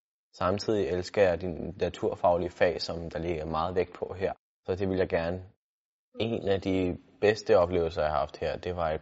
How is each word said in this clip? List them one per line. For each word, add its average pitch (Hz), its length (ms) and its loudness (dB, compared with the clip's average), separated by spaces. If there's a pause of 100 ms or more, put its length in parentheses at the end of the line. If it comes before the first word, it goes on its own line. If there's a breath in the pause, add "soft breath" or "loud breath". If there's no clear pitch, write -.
(360)
Samtidig 101 520 0
elsker 90 340 0
jeg 87 180 4
de 85 380 -6
naturfaglige 87 720 0
fag, - 320 0
som 85 280 -8
der 85 80 -8
ligger 82 260 -4
meget 80 300 -2
vægt 90 180 0
på - 260 -8
her. 92 140 -2 (340)
Så 95 80 -2
det 95 160 -2
vil 95 80 0
jeg 92 100 2
gerne. 90 360 -2 (760)
En 113 280 -2
af 98 120 2
de 92 380 0 (220)
bedste 104 380 4
oplevelser, 85 440 2
jeg 76 80 2
har 76 80 0
haft 73 180 -4
her, 76 200 -4
det 90 200 -6
var 85 140 -2
et 78 120 -4